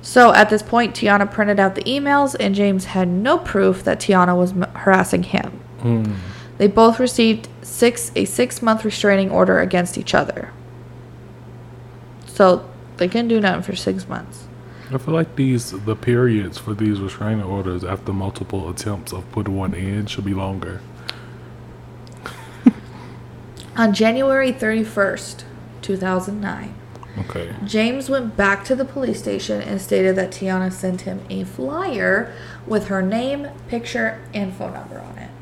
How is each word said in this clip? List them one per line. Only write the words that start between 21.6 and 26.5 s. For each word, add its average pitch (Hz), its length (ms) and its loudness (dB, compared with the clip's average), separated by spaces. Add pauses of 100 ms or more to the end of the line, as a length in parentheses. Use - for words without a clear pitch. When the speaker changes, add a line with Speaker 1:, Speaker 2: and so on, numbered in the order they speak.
Speaker 2:
<laughs> - 80 6 (1040)
Speaker 1:
On 226 180 4
January 262 600 4
thirty-first, 220 880 -2 (380)
two 190 160 -4
thousand 185 420 -2
nine, - 340 -8 (460)